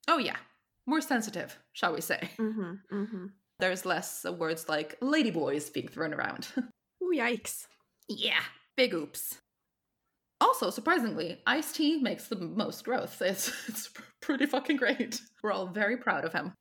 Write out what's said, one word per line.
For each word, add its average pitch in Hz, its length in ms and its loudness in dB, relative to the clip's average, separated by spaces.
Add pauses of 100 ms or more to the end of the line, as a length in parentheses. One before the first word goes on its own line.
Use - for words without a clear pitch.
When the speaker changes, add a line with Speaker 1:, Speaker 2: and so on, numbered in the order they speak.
Speaker 1:
Oh, 330 80 4
yeah. 233 200 0 (500)
More 302 160 2
sensitive, - 560 -2 (160)
shall - 180 2
we 147 80 -2
say. - 380 -2
Speaker 2:
Mm-hmm, 214 340 -2 (180)
mm-hmm. 202 360 -4 (320)
Speaker 1:
There's 214 260 0
less, 175 400 -2
uh, 180 80 -2
words 160 380 -2
like 151 300 0
"ladyboys" 165 680 2
being - 180 -4
thrown 156 260 -4
around. - 380 -4
<laughs> - 500 -6
Speaker 2:
Ooh, 359 120 2
yikes. 240 520 -2 (420)
Speaker 1:
Yeah. 214 320 0 (360)
Big 247 180 6
oops. - 440 -6 (1040)
Also, 466 300 6
surprisingly, 196 760 0
Ice-T 302 520 2
makes 208 300 -2
the 220 80 -4
most 180 480 -4
growth. - 360 -2
It's, 190 400 0
<laughs> - 80 -12
it's - 200 -8
pr-, - 140 -18 (200)
pretty 285 240 2
fucking 277 320 2
great. 247 420 0 (220)
We're 214 100 2
all 190 140 0
very 208 320 0
proud 180 260 0
of 165 80 -4
him. 143 280 -4